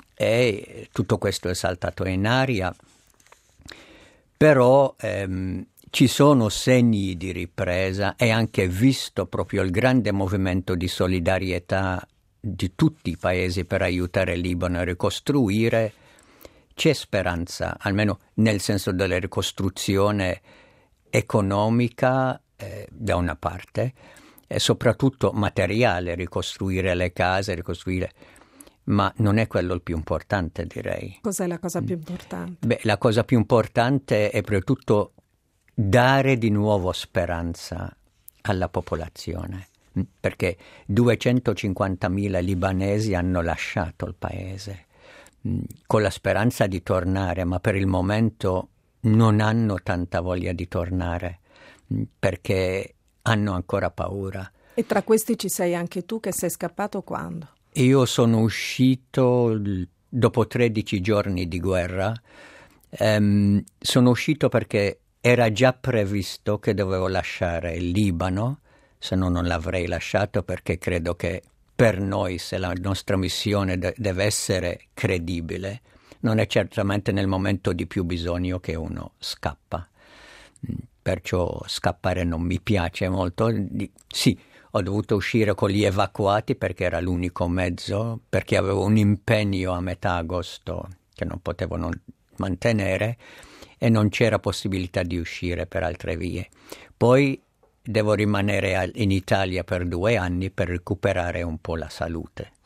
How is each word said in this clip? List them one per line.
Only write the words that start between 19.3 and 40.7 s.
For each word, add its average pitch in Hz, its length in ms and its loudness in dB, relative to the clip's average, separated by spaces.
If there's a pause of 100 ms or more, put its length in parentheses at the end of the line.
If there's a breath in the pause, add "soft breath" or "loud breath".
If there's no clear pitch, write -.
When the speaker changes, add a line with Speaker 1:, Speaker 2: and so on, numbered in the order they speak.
Speaker 1:
economica, 117 1300 2 (160)
eh, - 340 -14
da 98 260 -2
una 87 180 0
parte, 92 580 -6 (540 loud breath)
e - 140 -4
soprattutto 117 720 2
materiale, 95 840 0
ricostruire 92 800 -2
le 87 180 -2
case, 95 420 0
ricostruire 90 580 -6 (760 loud breath)
ma 101 280 2
non 104 220 4
è 110 80 2
quello 90 280 -2
il 87 80 -6
più 82 140 -4
importante, 82 680 -4
direi. 92 540 -8
Speaker 2:
Cos'è 196 260 -4
la 175 120 -6
cosa 170 240 -6
più - 140 -4
Speaker 1:
Mm. - 20 -8
Speaker 2:
importante? 175 680 -10
Speaker 1:
Beh, 117 160 0
la 107 160 0
cosa 113 260 2
più 127 140 4
importante 117 920 2
è 110 120 0
prima 98 180 0
di - 40 -6
tutto 107 480 0 (640)
dare 127 640 4
di 110 120 2
nuovo 104 420 2
speranza 85 1000 -4 (480)
alla 92 260 0
popolazione, 87 1000 -8 (300)
mm, 95 40 0 (180)
perché 92 360 -2 (300 loud breath)